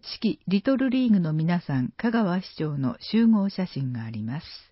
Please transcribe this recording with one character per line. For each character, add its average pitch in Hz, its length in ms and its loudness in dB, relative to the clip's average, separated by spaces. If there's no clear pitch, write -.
四 - 180 -12
季 202 280 0
リ 196 140 2
ト 269 140 2
ル 262 140 2
リ 254 180 2
ー 220 40 6
グ 196 80 6
の 160 120 0
皆 165 280 2
さ 139 200 -2
ん、 127 160 -2
香 240 140 -2
川 196 300 0
市 - 160 -14
長 151 220 -4
の 131 220 -2
集 226 260 2
合 202 220 4
写 185 180 -4
真 135 260 -6
が 117 100 -6
あ 113 80 -8
り 110 120 -6
ま 120 180 -6
す。 - 60 -18